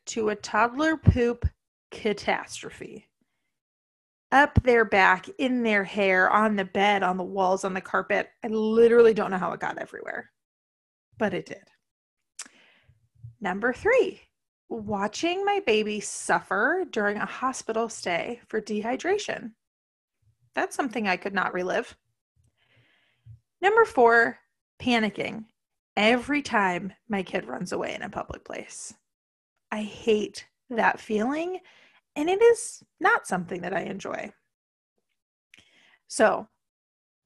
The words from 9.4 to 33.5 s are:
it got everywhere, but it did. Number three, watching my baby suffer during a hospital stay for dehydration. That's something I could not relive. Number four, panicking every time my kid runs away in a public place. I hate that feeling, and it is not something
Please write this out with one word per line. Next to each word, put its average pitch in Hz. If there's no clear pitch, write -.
it 165
got 160
everywhere, -
but 214
it -
did. -
Number 202
three, 403
watching 214
my 403
baby 214
suffer 226
during 208
a -
hospital 233
stay 202
for 220
dehydration. 233
That's 370
something 240
I 185
could 196
not 185
relive. 185
Number 440
four, 233
panicking 220
every 247
time 190
my 196
kid 196
runs -
away -
in -
a -
public -
place. -
I 214
hate 214
that 208
feeling, 294
and 294
it 392
is -
not 403
something 180